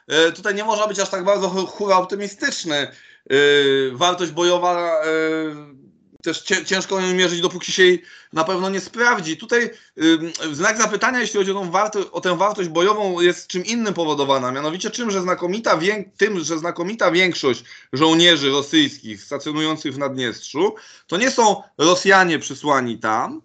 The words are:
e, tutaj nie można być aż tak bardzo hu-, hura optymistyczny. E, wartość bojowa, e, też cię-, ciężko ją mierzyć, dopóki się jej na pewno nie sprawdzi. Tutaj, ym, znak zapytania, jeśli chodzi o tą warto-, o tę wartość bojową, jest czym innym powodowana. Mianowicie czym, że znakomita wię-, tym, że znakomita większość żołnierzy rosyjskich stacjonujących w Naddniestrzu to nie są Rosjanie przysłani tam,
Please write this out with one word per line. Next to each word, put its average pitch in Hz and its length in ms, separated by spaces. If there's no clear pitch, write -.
e, 160 240
tutaj 196 220
nie 208 100
można 214 220
być 196 140
aż 185 100
tak 190 140
bardzo 190 240
hu-, 185 180
hura 196 300
optymistyczny. 202 800
E, - 580
wartość 175 400
bojowa, 175 720
e, 156 760
też 160 200
cię-, 180 220
ciężko 190 360
ją 185 140
mierzyć, 175 260
dopóki 175 320
się 185 100
jej 180 200
na 156 120
pewno 185 260
nie 196 100
sprawdzi. 208 560
Tutaj, 233 340
ym, 160 300
znak 208 260
zapytania, 220 420
jeśli 214 180
chodzi 190 120
o 190 40
tą 190 160
warto-, 202 420
o 170 80
tę 180 160
wartość 196 320
bojową, 185 520
jest 175 260
czym 180 180
innym 220 300
powodowana. 139 580
Mianowicie 160 380
czym, 233 200
że 190 120
znakomita 180 560
wię-, 196 380
tym, 196 240
że 156 180
znakomita 175 520
większość 165 540
żołnierzy 160 580
rosyjskich 139 720
stacjonujących 151 720
w 139 40
Naddniestrzu 135 760
to 165 100
nie 240 140
są 220 320
Rosjanie 180 600
przysłani 127 600
tam, 135 460